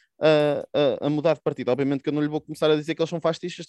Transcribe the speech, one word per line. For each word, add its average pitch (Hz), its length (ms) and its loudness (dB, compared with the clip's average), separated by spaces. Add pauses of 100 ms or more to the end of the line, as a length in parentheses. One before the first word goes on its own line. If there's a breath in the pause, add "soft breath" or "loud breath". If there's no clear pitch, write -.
(200 soft breath)
a, 147 840 2
a, - 40 0
a 143 40 2
mudar 151 240 2
de 143 60 -16
partido, 131 320 -4
obviamente 135 320 -2
que - 40 -6
eu 151 40 -2
não 147 100 -2
lhe 147 60 -2
vou 151 120 -4
começar 156 300 -2
a 156 60 4
dizer 151 180 -2
que 165 80 -2
eles 160 80 -4
são 170 100 -6
fascistas, 165 480 -4